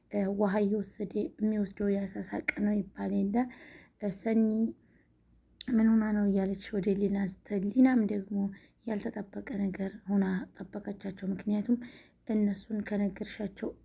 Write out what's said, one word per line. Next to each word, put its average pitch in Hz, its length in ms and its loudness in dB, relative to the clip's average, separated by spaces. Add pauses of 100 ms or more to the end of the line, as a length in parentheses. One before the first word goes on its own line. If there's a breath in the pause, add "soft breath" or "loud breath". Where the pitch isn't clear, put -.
(120)
እ፣ 202 80 0 (120)
ውሃ 196 260 2
እየወሰደ 202 540 0 (220)
የሚወስደው 208 560 0
ያሳሳቅ 196 580 -2 (100)
ነው 208 160 2
ይባል 196 380 -4
የለ። 202 240 0 (600 loud breath)
እ፣ 208 160 -4
ሰኒ 220 360 2 (1200 soft breath)
«ምን 220 220 4
ሆና 220 220 4
ነው?» 208 160 2
እያለች 190 440 0
ወደ 202 240 0
ሊና 196 320 2
ስትል፣ 190 400 -4
ሊናም 254 400 6
ደግሞ 202 320 -2 (460 loud breath)
ያልተጠበቀ 208 640 -6 (100)
ነገር 196 340 -2 (120)
ሆና 196 200 2 (280)
ጠበቀቻቸው። 196 760 -10
ምክንያቱም 208 480 0 (520 loud breath)
እነሱን 208 540 0
ከነገርሻቸው 202 880 -4 (160)